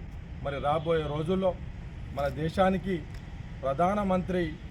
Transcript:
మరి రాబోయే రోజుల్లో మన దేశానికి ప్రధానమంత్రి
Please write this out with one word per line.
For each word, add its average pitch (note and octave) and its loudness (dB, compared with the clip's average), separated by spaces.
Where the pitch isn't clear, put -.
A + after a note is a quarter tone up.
మరి C#3 -2
రాబోయే D#3 2
రోజుల్లో E3 2
మన C#3+ 0
దేశానికి F3+ 2
ప్రధానమంత్రి F3+ 2